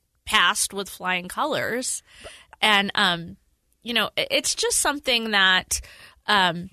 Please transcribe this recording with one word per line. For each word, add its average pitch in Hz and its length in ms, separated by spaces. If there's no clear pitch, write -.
passed 202 480
with 196 160
flying 180 400
colors. 247 760
And, 202 360
um, 180 400
you 233 100
know, 214 240
i-, 156 100
it's - 280
just 453 240
something 262 500
that, 190 500
um, 185 460